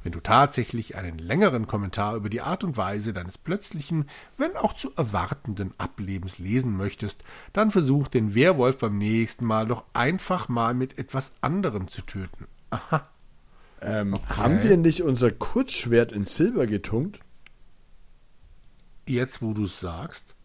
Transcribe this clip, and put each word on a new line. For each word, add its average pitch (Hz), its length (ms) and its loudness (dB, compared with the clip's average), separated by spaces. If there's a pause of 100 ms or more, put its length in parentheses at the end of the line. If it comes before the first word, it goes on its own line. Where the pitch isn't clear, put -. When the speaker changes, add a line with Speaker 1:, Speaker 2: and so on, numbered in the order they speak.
Speaker 1:
Wenn 85 120 -6
du 85 80 -10
tatsächlich 123 760 2
einen 87 220 -8
längeren 120 500 2
Kommentar 104 480 -2
über 107 140 -4
die 113 100 -4
Art 170 240 -4
und 156 140 -4
Weise 104 340 -2
deines 90 260 -8
plötzlichen, 160 720 -4 (300)
wenn 339 180 -2
auch - 160 0
zu - 240 -8
erwartenden 101 840 -4
Ablebens 95 640 -8
lesen 107 380 -2
möchtest, 101 480 -6 (260)
dann 214 200 2
versuch 139 360 4
den 107 260 2
Werwolf 131 440 4
beim 104 200 0
nächsten 110 460 0
Mal 110 240 0
doch 117 240 -2
einfach 165 560 -2
mal 117 260 0
mit 127 240 -4
etwas 131 340 -6 (100)
anderem 127 480 -2
zu - 140 -10
töten. - 440 -10 (220)
Aha. - 340 -2 (800)
Speaker 2:
Ähm, 107 320 -2
Speaker 1:
Okay. 98 100 -4 (140)
Speaker 2:
haben 143 260 4
wir 208 140 8
nicht 165 260 4
unser 123 280 4
Kurzschwert 117 840 2
in 107 100 -2
Silber 180 440 2
getunkt? 110 520 -2 (1900)
Speaker 1:
Jetzt, 127 360 -2
wo 110 120 -2
du's 104 280 -2
sagst. 87 420 -8 (220)